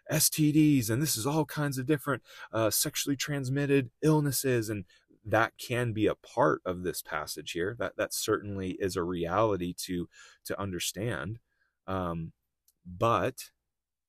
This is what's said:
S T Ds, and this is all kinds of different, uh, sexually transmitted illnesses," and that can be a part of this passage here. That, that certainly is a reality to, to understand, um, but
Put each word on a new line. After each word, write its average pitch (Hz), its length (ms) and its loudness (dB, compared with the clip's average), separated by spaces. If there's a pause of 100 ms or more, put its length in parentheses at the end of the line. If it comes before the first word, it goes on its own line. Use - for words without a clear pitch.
S 151 180 2
T 151 240 4
Ds, 143 380 4
and 120 140 0
this 156 120 -2
is 113 120 -4
all 151 180 2
kinds 143 320 -4
of 131 80 -4
different, 139 380 0 (280)
uh, 110 200 2
sexually - 440 0
transmitted 139 760 0 (100)
illnesses," 135 680 2
and 104 160 -4 (380)
that 110 360 2
can 120 340 -2
be 104 140 2
a 80 80 2
part - 500 0
of 90 160 -4
this 87 220 -4
passage 76 480 -8
here. 90 260 -2
That, 95 180 -6
that 104 160 -2
certainly 101 680 -2
is 95 160 -2
a 90 80 2
reality 90 680 0 (140)
to, 87 240 -4 (360)
to - 140 -6
understand, 98 800 -4 (480)
um, 85 480 -4 (500)
but 104 680 -2 (580)